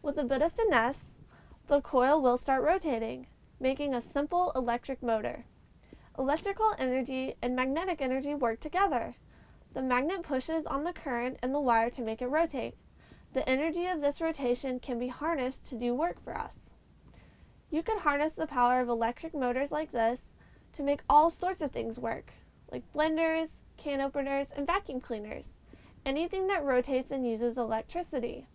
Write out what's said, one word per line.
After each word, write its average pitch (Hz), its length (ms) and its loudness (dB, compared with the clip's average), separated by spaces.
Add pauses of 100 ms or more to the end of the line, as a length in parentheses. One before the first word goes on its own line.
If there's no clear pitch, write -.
With 294 160 -2
a 294 60 0
bit 262 180 0
of 330 100 2
finesse, 285 640 2 (500)
the 285 140 6
coil 277 400 4
will 247 160 4
start 262 260 0
rotating, 254 640 0 (320)
making 269 360 0
a 240 60 0
simple 349 540 0
electric 247 480 -2
motor. 226 440 -2 (720)
Electrical 392 600 0
energy 262 640 -2
and 247 160 -2
magnetic 302 460 0
energy 269 320 -2
work 233 260 -2
together. 302 540 0 (600)
The 269 80 -2
magnet 269 400 2
pushes 302 440 -2
on 277 180 -4
the 349 80 -4
current 254 500 -4
in 254 100 0
the 294 80 0
wire 233 300 4
to 254 120 -8
make 220 200 -4
it 247 40 -4
rotate. 302 480 0 (580)
The - 160 -2
energy 311 380 0
of 359 140 -2
this 285 200 0
rotation 269 580 -2
can 247 200 -4
be 247 100 -4
harnessed 269 600 -4
to - 60 -10
do 240 200 0
work 330 280 -2
for - 140 -8
us. - 180 -6 (1160)
You 311 120 0
could 440 160 0
harness 302 360 2
the 320 120 -2
power 254 340 4
of 240 80 0
electric 240 460 -2
motors 262 360 -2
like 302 220 -4
this 233 280 2 (520)
to - 100 -10
make 285 260 0
all 302 220 8
sorts 359 300 -4
of 294 100 -2
things 226 280 -6
work, 233 340 -6 (400)
like 254 100 -8 (120)
blenders, 320 540 2 (280)
can 277 240 -4
openers, 277 460 -2 (100)
and 285 100 -2
vacuum 330 340 -2
cleaners. - 580 -8 (480)
Anything 349 400 -2
that 370 180 0
rotates 254 460 0
and 262 180 -2
uses 226 300 -2
electricity. 226 960 -4